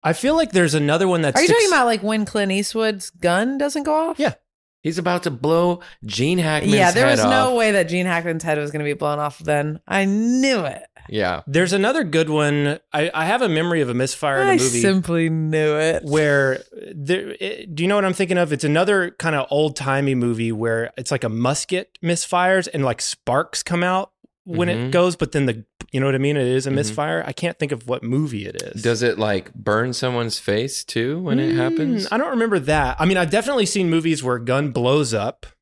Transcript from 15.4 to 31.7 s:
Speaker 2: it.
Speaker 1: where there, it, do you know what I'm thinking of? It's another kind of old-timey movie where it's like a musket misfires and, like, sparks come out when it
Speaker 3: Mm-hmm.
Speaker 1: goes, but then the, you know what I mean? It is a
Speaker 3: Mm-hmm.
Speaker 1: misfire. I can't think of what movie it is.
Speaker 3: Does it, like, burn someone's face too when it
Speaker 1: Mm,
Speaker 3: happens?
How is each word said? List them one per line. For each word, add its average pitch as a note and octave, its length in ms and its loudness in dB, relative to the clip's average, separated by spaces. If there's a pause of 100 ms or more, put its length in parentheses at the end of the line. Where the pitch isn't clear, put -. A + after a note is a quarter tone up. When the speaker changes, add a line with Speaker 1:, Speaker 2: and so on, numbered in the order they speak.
Speaker 2:
it. D#3 300 0
Speaker 1:
where C#3+ 580 2 (320)
there, E3+ 440 -4
it, F#3+ 360 -10
do D#3+ 80 -2
you F#3 60 2
know G#3 60 2
what G3+ 100 2
I'm F#3 80 0
thinking F#3 240 0
of? E3 160 2
It's C#3+ 100 -4
another F3+ 560 2
kind E3 160 -2
of C3+ 140 -2
old-timey C#3 680 0
movie A#2 380 0
where A2+ 440 -2
it's C3 140 -6
like C3 140 -2
a A2+ 40 -2
musket B2 720 -4
misfires F3+ 720 0
and, C#3 120 -2
like, A#2+ 160 -2
sparks - 640 -4
come F3 200 -2
out F#3 280 -2 (340)
when F3 240 -2
it F3 80 0
Speaker 3:
Mm-hmm. B2 140 -4
Speaker 1:
goes, F3 240 2
but - 160 -4
then C#3 140 2
the, A2+ 180 -2 (280)
you C3+ 80 -2
know C3+ 80 2
what C3+ 80 2
I C3+ 40 0
mean? C#3+ 180 0
It C3 100 0
is C3 180 0
a C#3 40 -4
Speaker 3:
Mm-hmm. C3+ 60 0
Speaker 1:
misfire. D3 500 -2
I C3+ 80 -8
can't E3+ 240 -4
think D3 140 -4
of A#2+ 160 -8
what B2+ 160 -4
movie A#2+ 420 -2
it - 160 -8
is. - 220 -8
Speaker 3:
Does A#2 200 2
it, A2 160 2
like, G#2 360 0
burn A2 380 0
someone's A#2+ 460 -2
face A#2 440 -2
too C3 380 -4
when F#3 180 0
it D#4+ 140 0
Speaker 1:
Mm, E4 40 0
Speaker 3:
happens? D#4 540 0